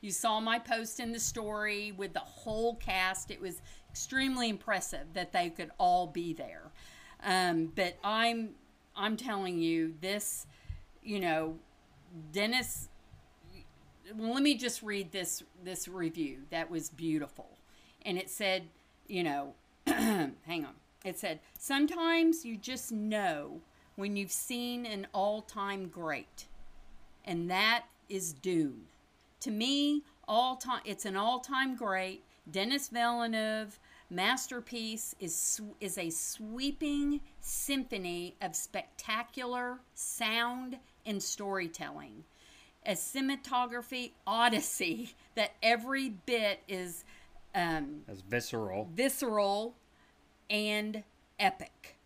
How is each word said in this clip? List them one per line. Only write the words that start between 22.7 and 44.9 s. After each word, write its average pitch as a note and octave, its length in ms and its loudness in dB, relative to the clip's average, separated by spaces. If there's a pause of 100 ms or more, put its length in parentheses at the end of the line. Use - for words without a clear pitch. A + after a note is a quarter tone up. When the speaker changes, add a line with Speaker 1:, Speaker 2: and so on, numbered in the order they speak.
Speaker 1:
know F#3+ 680 0 (360)
when G3+ 200 -2
you've G3 160 -2
seen A#3+ 520 -2
an G3+ 300 -4
all-time G3+ 760 0
great, D#3 580 -6 (800)
and E3+ 260 -2
that A3 340 6 (240)
is F3+ 240 -4
Dune. C#3+ 500 2 (580)
To C4+ 100 -4
me, C#4+ 520 2 (240)
all B3 300 0
time, B3+ 280 -4
it's - 220 -6
an F#3+ 100 -2
all-time B3+ 600 0
great. F#3+ 480 -2 (260)
Denis A3+ 380 0
Villeneuve A3+ 880 0 (320)
masterpiece A3+ 1120 -2
is E3 160 -4
sw-, - 440 -2
is G3 160 -4
a E3+ 140 -2
sweeping C#4+ 1120 0 (200)
symphony F#3 1000 -2
of E3+ 140 -4
spectacular B3 1200 -4 (160)
sound B3 840 -2 (280)
and G3+ 160 -2
storytelling, D#3+ 1000 -4 (600)
a G3+ 80 0
cinematography B3 1160 -2 (160)
odyssey G#3+ 880 2 (220)